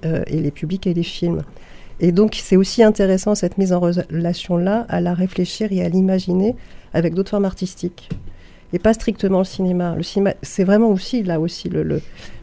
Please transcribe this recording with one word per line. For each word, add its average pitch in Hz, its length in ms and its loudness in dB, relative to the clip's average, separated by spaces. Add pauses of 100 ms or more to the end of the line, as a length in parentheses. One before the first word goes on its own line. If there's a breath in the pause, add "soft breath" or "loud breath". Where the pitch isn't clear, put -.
euh, 160 220 0
et 156 140 -2
les 147 100 -2
publics 175 360 -4
et 180 60 2
les 170 120 0
films. 170 360 -4 (580 loud breath)
Et 175 140 4
donc, 214 220 4
c'est - 220 2
aussi 196 260 4
intéressant, 202 520 4
cette 180 220 -2
mise 190 160 2
en 180 80 4
re-, 175 320 2
relation-là, 175 760 0
à 175 100 0
la 180 140 0
réfléchir 185 580 -2
et 180 100 0
à 175 60 0
l'imaginer 190 680 2 (380 loud breath)
avec 165 220 0
d'autres 196 160 -2
formes 202 160 0
artistiques. - 640 -8 (640 soft breath)
Et 175 40 0
pas 220 160 4
strictement 190 460 0
le 190 40 2
cinéma. 180 520 -2
Le 165 60 -2
cinéma, 196 380 0
c'est - 240 -2
vraiment 214 240 4
aussi, 214 340 0
là 170 160 -2
aussi, 170 300 -4
le, 160 140 -2
le, 156 180 -2 (420 loud breath)